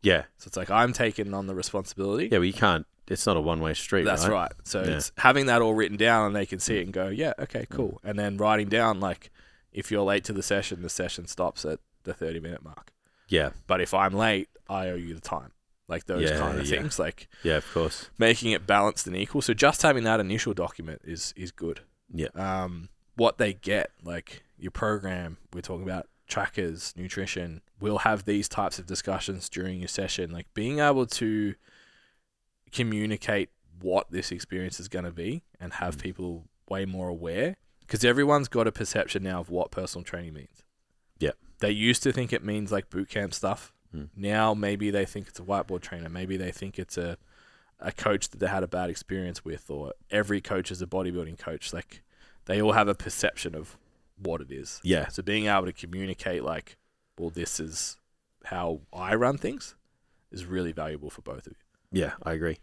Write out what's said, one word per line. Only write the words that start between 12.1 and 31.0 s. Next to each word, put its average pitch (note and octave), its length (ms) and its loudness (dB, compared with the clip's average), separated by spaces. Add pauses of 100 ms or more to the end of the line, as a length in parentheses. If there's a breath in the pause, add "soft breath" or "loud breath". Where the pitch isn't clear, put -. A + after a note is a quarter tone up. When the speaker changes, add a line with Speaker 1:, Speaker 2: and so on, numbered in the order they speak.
Speaker 2:
thirty-minute E2 480 -6
mark. - 300 -20 (360)
Speaker 1:
Yeah. D2+ 220 4 (160)
Speaker 2:
But F#2 140 4
if F2 120 0
I'm F#2+ 220 4
late, G#2 340 2 (200)
I F#2+ 220 -2
owe F2+ 40 -4
you F2 200 -6
the E2 60 -12
time. C2+ 320 -8 (360)
Like, F2 180 -4
those F2 240 0
Speaker 1:
Yeah, D2+ 80 2
Speaker 2:
kind D2 220 0
of C#2 60 -2
Speaker 1:
yeah. D2+ 120 2
Speaker 2:
things, D2 200 -4
like, - 300 -4 (140 loud breath)
Speaker 1:
Yeah, D#2+ 140 4
of - 160 -2
course. - 360 0 (100)
Speaker 2:
making A2+ 340 6
it F#2 140 -2
balanced G2+ 400 4
and F2+ 100 -6
equal. G2 260 -2
So A#2 120 2
just C#3+ 280 6
having C3+ 220 6
that A2 160 4
initial G#2 340 0
document E2 500 -6
is, - 320 -8
is F2+ 140 -10
good. E2+ 300 -6 (320)
Speaker 1:
Yeah. D#2+ 220 -2
Speaker 2:
Um, F#2 540 -4 (280)
what A#2 220 6
they G#2 160 2
get, G2 360 0 (140)
like, E2+ 380 -10 (160)
your F2+ 120 -8
program, F#2+ 680 -2 (140)
we're F2 100 -8
talking F2+ 220 -8
about F#2 240 -4 (180)
trackers, F2+ 680 -4
nutrition, F2+ 680 -6 (180)
we'll G#2 180 2
have G#2 280 4
these G2+ 240 2
types F#2+ 280 -2
of F2+ 80 -12
discussions F#2 640 -4
during F#2 300 -4
your F2+ 100 -6
session. F#2 420 -2
Like, E2+ 220 -10
being C3+ 260 0
able C#3 280 4